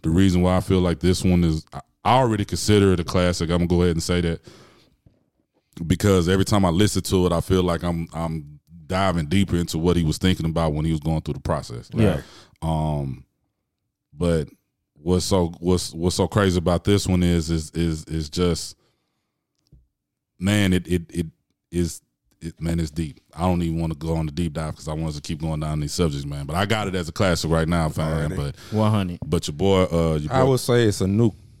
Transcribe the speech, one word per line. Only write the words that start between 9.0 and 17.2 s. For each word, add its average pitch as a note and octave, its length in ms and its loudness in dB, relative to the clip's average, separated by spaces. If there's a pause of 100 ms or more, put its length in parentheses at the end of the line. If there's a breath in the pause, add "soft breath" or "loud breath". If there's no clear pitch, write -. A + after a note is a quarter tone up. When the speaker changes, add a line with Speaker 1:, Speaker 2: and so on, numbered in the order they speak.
Speaker 1:
deeper F#2 320 0
into E2+ 200 -2
what E2+ 200 2
he E2+ 60 2
was D2+ 140 0
thinking F2+ 280 0
about D#2+ 280 0
when D#2 120 -2
he E2 60 0
was D#2 100 -2
going D#2+ 200 -2
through D2 120 -8
the - 80 -8
process. C2 520 -6
Speaker 2:
Yeah. F#2+ 280 2 (400 loud breath)
Speaker 1:
Um, D2+ 640 -4 (880)
but E2 340 0 (460)
what's F2 320 0
so, F2+ 340 2
what's, F2 340 0
what's E2+ 220 -2
so F#2 120 2
crazy F#2+ 300 2
about E2+ 280 0
this G2+ 220 2
one F2+ 160 2